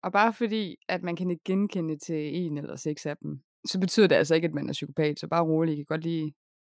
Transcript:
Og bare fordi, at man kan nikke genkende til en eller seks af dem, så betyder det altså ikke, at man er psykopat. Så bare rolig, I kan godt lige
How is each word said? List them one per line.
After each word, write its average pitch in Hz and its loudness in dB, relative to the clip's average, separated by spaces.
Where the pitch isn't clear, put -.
Og 185 -4
bare 214 4
fordi, 214 -2
at 180 -2
man 175 -2
kan 180 -4
nikke 175 -4
genkende 185 0
til 151 -6
en 160 -2
eller 143 -8
seks 151 -6
af 147 -4
dem, 151 -10
så 185 -2
betyder 196 6
det 151 6
altså 156 4
ikke, 165 2
at 156 -4
man 143 -4
er - -4
psykopat. 147 -2
Så - -10
bare 170 2
rolig, 160 2
I 147 -2
kan 143 -8
godt 156 -4
lige 160 -2